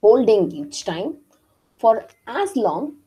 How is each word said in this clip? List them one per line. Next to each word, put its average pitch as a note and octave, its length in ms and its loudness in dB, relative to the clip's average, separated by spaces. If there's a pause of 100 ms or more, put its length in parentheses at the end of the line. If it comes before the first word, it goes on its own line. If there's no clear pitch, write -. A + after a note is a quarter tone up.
holding G#3+ 500 4
each D3 320 -14
time F#3+ 320 -6 (600)
for A3 280 2 (200)
as F#4+ 300 -6
long G#3 400 -4 (100)